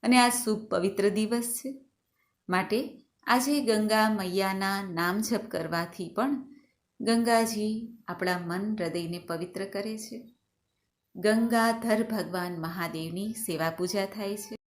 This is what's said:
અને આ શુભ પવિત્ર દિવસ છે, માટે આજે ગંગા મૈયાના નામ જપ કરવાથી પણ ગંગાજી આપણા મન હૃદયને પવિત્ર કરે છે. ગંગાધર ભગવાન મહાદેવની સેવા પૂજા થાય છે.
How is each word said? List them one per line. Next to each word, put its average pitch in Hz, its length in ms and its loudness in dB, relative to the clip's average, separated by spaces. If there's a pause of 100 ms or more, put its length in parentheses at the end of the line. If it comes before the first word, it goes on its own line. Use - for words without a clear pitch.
અને 240 140 6
આ 247 120 8
શુભ 214 380 -2
પવિત્ર 196 420 2
દિવસ 220 340 0
છે, 262 420 -8 (640)
માટે 196 540 -2 (240)
આજે 262 340 4
ગંગા 220 480 4
મૈયાના 190 760 0
નામ 180 380 0
જપ 214 280 0
કરવાથી 170 600 -4
પણ 262 380 -2 (540)
ગંગાજી 226 960 2 (100)
આપણા 180 320 -2
મન 185 400 -2
હૃદયને 170 400 -4
પવિત્ર 175 460 -6
કરે 208 320 -6
છે. - 380 -14 (800)
ગંગાધર 226 880 4
ભગવાન 180 580 -2
મહાદેવની 170 720 -4
સેવા 165 360 -2
પૂજા 180 360 -2
થાય 202 320 -6
છે. 208 180 -12 (120)